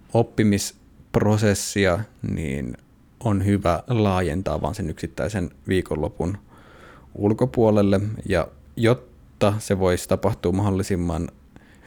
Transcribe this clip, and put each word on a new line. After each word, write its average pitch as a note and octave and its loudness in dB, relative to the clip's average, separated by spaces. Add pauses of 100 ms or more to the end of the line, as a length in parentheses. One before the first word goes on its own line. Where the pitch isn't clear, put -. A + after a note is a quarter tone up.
(120)
oppimisprosessia G#2 0 (240)
niin C#2+ -6 (440)
on G2 0
hyvä G2 2
laajentaa F#2 0
vaan D2+ -4
sen D#2+ -6
yksittäisen E2+ -6 (180)
viikonlopun F2 -2 (760)
ulkopuolelle. G#2+ 2 (280)
Ja F2+ 0 (280)
jotta - 0
se G2+ -2
voisi F2+ 2
tapahtua F2+ 0
mahdollisimman F#2 -2 (580)